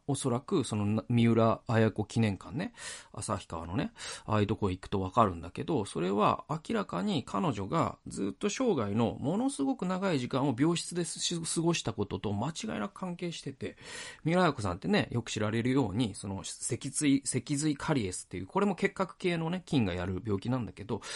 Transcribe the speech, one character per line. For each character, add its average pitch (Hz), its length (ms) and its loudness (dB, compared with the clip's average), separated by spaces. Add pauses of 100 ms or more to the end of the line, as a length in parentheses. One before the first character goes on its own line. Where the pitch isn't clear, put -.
お 139 100 0
そ - 140 0
ら 117 120 2
く 151 240 0
そ 113 100 -4
の 104 100 2
な-、 110 220 2
三 117 200 6
浦 113 380 6
綾 110 260 6
子 - 140 -2
記 - 140 -2
念 104 180 4
館 - 180 -10
ね、 202 180 -4 (400)
旭 104 340 -6
川 82 180 -6
の 87 120 -4
ね、 196 160 -2 (320)
あ 110 100 2
あ 107 60 6
い - 20 6
う 101 40 2
と 107 100 2
こ 101 120 0
行 92 120 -4
く - 80 -12
と 101 100 0
わ 92 120 -2
か 117 120 6
る 92 100 2
ん 85 80 -8
だ 82 80 -10
け - 140 -6
ど、 147 220 0
そ - 160 -4
れ 185 100 0
は 202 380 2
明 160 260 -4
ら 202 100 -2
か 180 160 -4
に 202 220 0
彼 185 300 -2
女 98 140 -4
が 147 380 0
ず - 280 -4
っ - 40 -20
と 208 120 -2
生 226 260 0
涯 104 180 0
の 110 260 2
も 175 180 0
の 262 120 2
す 277 140 -4
ご 269 140 0
く 185 80 -4
長 185 260 0
い 143 80 2
時 123 80 -4
間 139 220 0
を 120 80 0
病 165 180 4
室 - 180 -6
で 170 120 -2
し-、 170 360 -4
過 165 200 -2
ご 170 120 4
し - 80 -2
た 117 120 -2
こ 101 120 0
と 92 140 -4
と 104 140 -2
間 110 160 -2
違 - 20 -4 (140)
い - 20 -6 (120)
な 202 100 -4
く - 40 -20
関 180 220 -8
係 175 160 -6
し - 100 -10
て 143 120 -8
て、 - 240 -10 (480)
三 160 80 2
浦 180 100 6
綾 156 100 6
子 - 80 -8
さ 92 120 0
ん - 20 -6
っ - 40 -8
て - 100 -2
ね、 196 200 4
よ 117 120 0
く - 100 -6
知 110 80 -2
ら 107 120 2
れ 113 120 2
る 127 80 2
よ 131 220 4
う - 20 -2
に、 110 200 0
そ - 120 -10
の 98 160 -6
脊 - 460 -6
髄、 139 340 2
脊 - 320 -2
髄 151 220 0
カ - 160 0
リ 117 120 2
エ 92 60 -4
ス - 140 -8
っ - 20 -20
て - 80 -10
い 90 60 -4
う、 95 40 -8
こ - 140 -2
れ 196 60 4
も 196 100 2
結 - 180 0
核 - 240 -4
系 175 200 0
の 160 120 -2
ね、 180 160 -4
菌 127 200 4
が 87 80 2
や 90 120 -2
る 92 200 -2
病 101 120 0
気 110 120 -4
な 131 80 2
ん 113 80 -2
だ 90 80 -10
け 101 100 -14
ど、 107 160 -6 (160)